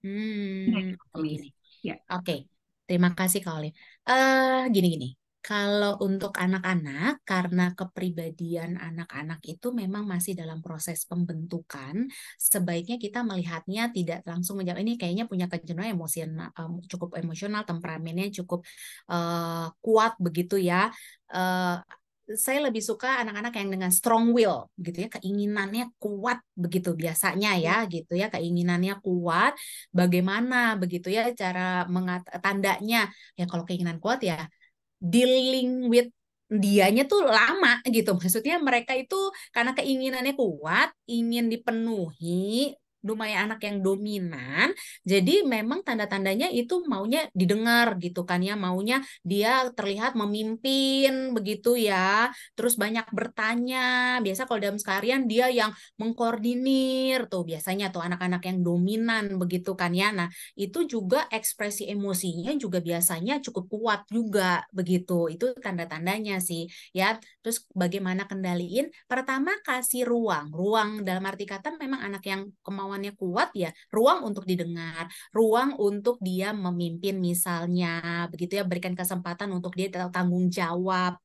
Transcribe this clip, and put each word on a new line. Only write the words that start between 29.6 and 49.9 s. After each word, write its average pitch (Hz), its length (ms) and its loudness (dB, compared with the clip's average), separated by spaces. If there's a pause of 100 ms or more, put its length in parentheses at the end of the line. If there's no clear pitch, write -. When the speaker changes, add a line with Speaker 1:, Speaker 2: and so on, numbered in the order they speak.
Speaker 1:
Bagaimana 202 880 4
begitu 180 320 -4
ya 226 240 2
cara 185 560 0
mengat-, 180 400 -2 (140)
tandanya? 196 640 2 (240)
Ya 175 160 -2
kalau 175 160 -4
keinginan 175 320 -2
kuat 247 240 0
ya 156 240 -2 (560)
dealing 254 880 4
with 240 180 6 (420)
dianya 202 580 6
tuh 403 160 4
lama 247 600 6
gitu. 220 300 4
Maksudnya 220 440 0
mereka 254 360 2
itu 269 180 -4 (380)
karena 240 240 2
keinginannya 262 600 0
kuat, 185 520 2 (200)
ingin 233 420 0
dipenuhi, 226 1200 -2 (280)
lumayan 214 480 -2
anak 214 160 -6
yang 202 160 -2
dominan, 196 880 0 (320)
jadi 196 400 4
memang 247 400 0
tanda-tandanya 202 720 0
itu 339 320 0
maunya 233 480 0
didengar 220 640 4
gitu 175 240 -4
kan 180 240 0
ya, 202 80 -2
maunya 208 480 0 (240)
dia 220 480 2
terlihat 214 400 -2